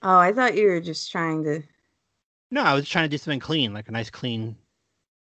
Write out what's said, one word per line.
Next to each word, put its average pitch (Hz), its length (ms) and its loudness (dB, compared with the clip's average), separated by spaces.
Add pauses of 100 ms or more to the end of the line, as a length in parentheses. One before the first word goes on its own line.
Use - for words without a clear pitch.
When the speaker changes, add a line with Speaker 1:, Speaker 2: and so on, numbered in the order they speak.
Speaker 1:
Oh, 185 160 6
I 180 160 8
thought 233 240 0
you 214 80 6
were 175 140 2
just 165 300 -8
trying 160 340 -2
to 151 180 -2 (880)
Speaker 2:
No, 269 140 -2
I 151 100 4
was 143 120 0
trying 165 200 0
to - 20 -2
do 147 80 -4
something 143 240 -6
clean, 143 320 -2
like, 107 160 -12
a 113 40 -12
nice 113 180 -6
clean 113 460 -8 (720)